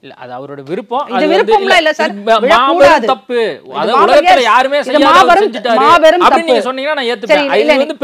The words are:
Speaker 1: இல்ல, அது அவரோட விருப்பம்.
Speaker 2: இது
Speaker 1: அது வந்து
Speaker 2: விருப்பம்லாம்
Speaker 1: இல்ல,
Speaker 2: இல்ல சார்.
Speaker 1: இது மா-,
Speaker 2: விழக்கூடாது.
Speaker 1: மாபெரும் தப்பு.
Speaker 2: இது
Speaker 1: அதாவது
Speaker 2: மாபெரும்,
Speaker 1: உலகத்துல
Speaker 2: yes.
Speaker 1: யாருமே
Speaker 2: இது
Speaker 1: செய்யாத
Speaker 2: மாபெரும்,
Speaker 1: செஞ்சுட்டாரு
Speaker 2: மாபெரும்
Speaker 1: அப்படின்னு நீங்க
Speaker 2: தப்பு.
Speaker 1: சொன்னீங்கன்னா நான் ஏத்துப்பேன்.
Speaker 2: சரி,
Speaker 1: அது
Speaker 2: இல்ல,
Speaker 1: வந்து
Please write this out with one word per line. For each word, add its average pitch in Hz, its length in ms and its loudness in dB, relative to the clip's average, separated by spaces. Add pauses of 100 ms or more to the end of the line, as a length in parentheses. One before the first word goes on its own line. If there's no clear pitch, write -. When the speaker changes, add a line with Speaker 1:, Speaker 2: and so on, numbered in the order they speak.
Speaker 1:
இல்ல, 139 80 -20 (100)
அது 127 160 -18
அவரோட 139 320 -16
விருப்பம். 233 380 -8
Speaker 2:
இது 226 80 -10
Speaker 1:
அது 240 80 -4
வந்து 311 100 -2
Speaker 2:
விருப்பம்லாம் 392 460 0
Speaker 1:
இல்ல, - 40 -
Speaker 2:
இல்ல 311 160 0
சார். 311 160 -2
Speaker 1:
இது 302 100 -10
மா-, 226 180 2
Speaker 2:
விழக்கூடாது. 277 600 2
Speaker 1:
மாபெரும் 262 80 0
தப்பு. 240 260 -6
Speaker 2:
இது 147 380 -6
Speaker 1:
அதாவது 196 180 -2
Speaker 2:
மாபெரும், 302 80 4
Speaker 1:
உலகத்துல 339 400 4
Speaker 2:
yes. 220 60 0
Speaker 1:
யாருமே 269 320 2
Speaker 2:
இது 254 80 -8
Speaker 1:
செய்யாத 285 180 2
Speaker 2:
மாபெரும், 359 380 4
Speaker 1:
செஞ்சுட்டாரு 240 400 -2
Speaker 2:
மாபெரும் 320 400 4
Speaker 1:
அப்படின்னு 320 240 0
நீங்க 233 100 2
Speaker 2:
தப்பு. 240 80 -6
Speaker 1:
சொன்னீங்கன்னா 269 320 -6
நான் 233 140 -4
ஏத்துப்பேன். 262 280 0
Speaker 2:
சரி, 277 140 -4
Speaker 1:
அது 214 80 2
Speaker 2:
இல்ல, 294 200 0
Speaker 1:
வந்து 311 200 -8